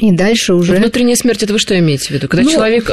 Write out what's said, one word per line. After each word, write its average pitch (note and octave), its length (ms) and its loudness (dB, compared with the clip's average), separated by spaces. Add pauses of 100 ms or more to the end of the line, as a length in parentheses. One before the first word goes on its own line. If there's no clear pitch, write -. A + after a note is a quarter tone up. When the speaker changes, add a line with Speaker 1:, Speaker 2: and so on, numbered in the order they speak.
Speaker 1:
И A3 100 2
дальше G3 440 0
уже F3 200 2
Speaker 2:
Внутренняя A#3+ 400 0
смерть, A#3 300 0
это G#3 80 -2
вы G#3+ 80 0
что F#3+ 180 -2
имеете D#3 300 0
в - 20 -10
виду? C#3 160 -4
Когда E3+ 160 0
Speaker 1:
Ну, C#4+ 80 2
Speaker 2:
человек, A3+ 420 0